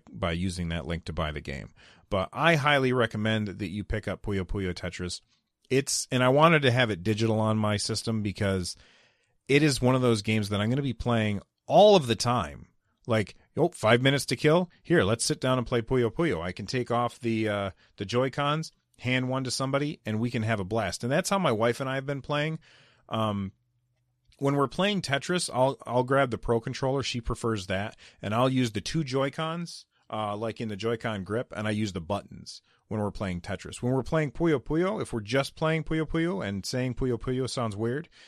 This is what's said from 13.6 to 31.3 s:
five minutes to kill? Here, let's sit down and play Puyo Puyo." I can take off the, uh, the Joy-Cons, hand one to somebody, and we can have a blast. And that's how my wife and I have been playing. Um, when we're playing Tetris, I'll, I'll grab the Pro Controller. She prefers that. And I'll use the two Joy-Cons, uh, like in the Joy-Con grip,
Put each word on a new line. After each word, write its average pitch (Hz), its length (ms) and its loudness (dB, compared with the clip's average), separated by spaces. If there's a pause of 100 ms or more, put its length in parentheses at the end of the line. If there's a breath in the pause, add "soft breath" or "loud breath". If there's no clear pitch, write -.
five 120 340 4
minutes 135 240 2
to 135 80 -2
kill? 165 340 4 (140 soft breath)
Here, 165 200 4
let's 107 220 0
sit 151 160 -2
down 131 160 2
and 120 80 0
play 120 160 0
Puyo 120 300 0
Puyo." 120 320 -2
I 90 80 -4
can 98 160 -10
take 123 240 -4
off 120 280 -2
the, 110 300 0
uh, 101 220 -2 (260 soft breath)
the 101 80 -6
Joy-Cons, 143 680 -2 (280)
hand 127 300 0
one 131 160 -2
to 123 60 -6
somebody, 139 540 -2
and 107 140 -2
we 120 100 0
can 120 140 -2
have 110 160 0
a 98 40 -4
blast. 101 400 -4
And 120 80 -2
that's 175 200 0
how 196 80 2
my 165 120 2
wife 117 280 2
and 135 100 -4
I 131 60 -4
have 135 100 -6
been 139 160 -6
playing. 151 380 -4 (480 soft breath)
Um, 101 440 -2 (840)
when 139 180 0
we're 143 120 2
playing 196 340 0
Tetris, 151 500 -2
I'll, 131 260 2 (100)
I'll 123 160 2
grab 135 260 2
the 110 80 -2
Pro 117 220 0
Controller. 135 420 -2
She - 180 -4
prefers 110 460 -4
that. 98 320 -4 (240 loud breath)
And 104 140 -2
I'll 123 140 4
use 127 220 2
the 104 100 -4
two 160 220 -2
Joy-Cons, 160 840 -6 (260)
uh, 107 260 -4
like 110 240 -6
in 113 80 -6
the 104 60 -6
Joy-Con 110 480 -4
grip, 107 320 -4